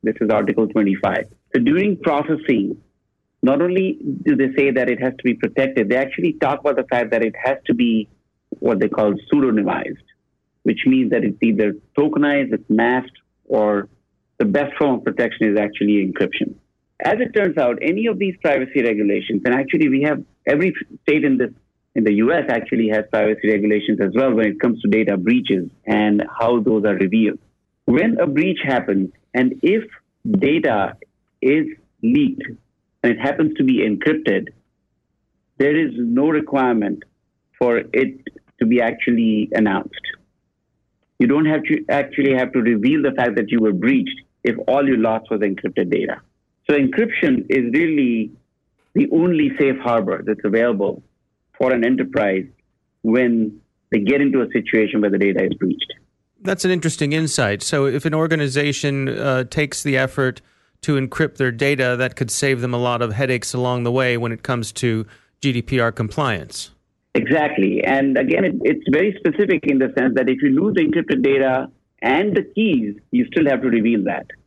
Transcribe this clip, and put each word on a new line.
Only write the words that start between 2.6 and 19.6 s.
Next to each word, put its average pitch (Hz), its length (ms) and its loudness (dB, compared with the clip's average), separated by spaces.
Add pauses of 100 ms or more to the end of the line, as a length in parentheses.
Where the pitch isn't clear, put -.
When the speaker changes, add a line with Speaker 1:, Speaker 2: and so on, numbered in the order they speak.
Speaker 1:
not 143 200 2
only 185 360 0 (280)
do 143 100 4
they 131 180 2
say 139 160 2
that 123 200 0
it 120 100 -2
has 127 160 -2
to - 80 -20
be 123 80 2
protected, 127 560 0
they 123 80 2
actually 139 380 -2
talk 143 260 -2
about 143 160 0
the 127 80 -2
fact 120 280 0
that 117 120 2
it 110 80 -2 (100)
has 135 220 0
to 135 80 -2
be 117 380 0 (400)
what 110 280 0
they 101 120 0
call 104 240 0 (180)
pseudonymized, 110 720 0 (600)
which 113 200 0
means 131 280 2
that 117 120 0
it's 101 180 -2
either 104 340 2 (220)
tokenized, 143 540 0
it's - 160 -6
masked, 120 480 0 (300)
or 107 420 0 (500)
the 120 60 0
best 139 320 -2
form 135 200 2
of - 60 -8
protection 113 480 -2
is 104 80 2
actually 104 480 0
encryption. - 500 -4 (440)
As 180 200 0
it 233 120 -4
turns 196 240 0
out, 123 240 0
any 190 240 -2
of 214 140 -2
these 185 240 -2
privacy 135 400 0
regulations, 104 640 0
and 123 80 2
actually 143 340 0